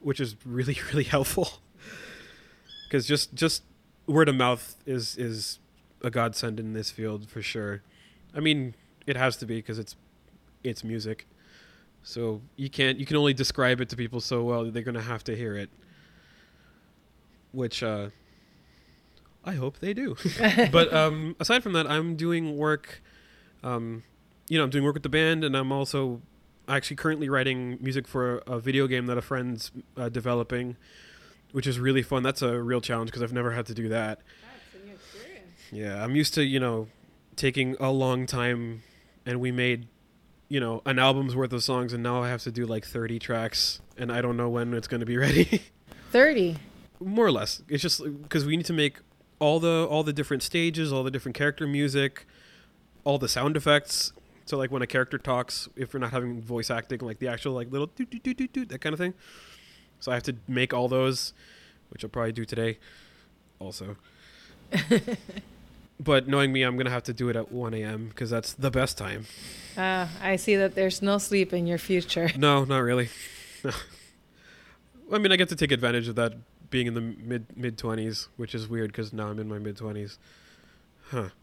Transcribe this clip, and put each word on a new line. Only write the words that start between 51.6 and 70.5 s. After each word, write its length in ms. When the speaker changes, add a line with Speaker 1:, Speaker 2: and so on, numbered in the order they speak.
Speaker 1:
music, 600
all 140
the 100
sound 280
effects. 560
So, 100
like, 140
when 120
a 40
character 320
talks, 580
if 180
we're 60
not 100
having 300
voice 300
acting, 300
like, 180
the 100
actual, 240
like, 180
little 180
doot, 220
doot, 140
doot, 140
doot, 140
doot, 180
that 100
kind 140
of 40
thing. 140
So 100
I 40
have 100
to 100
make 240
all 160
those, 460
which 120
I'll 80
probably 220
do 140
today 320
also. 360
Speaker 2:
<laughs> 60
Speaker 1:
But 280
knowing 240
me, 100
I'm 140
gonna 140
have 140
to 80
do 160
it 60
at 160
one 240
A 80
M 320
'cause 160
that's 220
the 180
best 260
time. 300
Speaker 2:
Uh, 300
I 140
see 180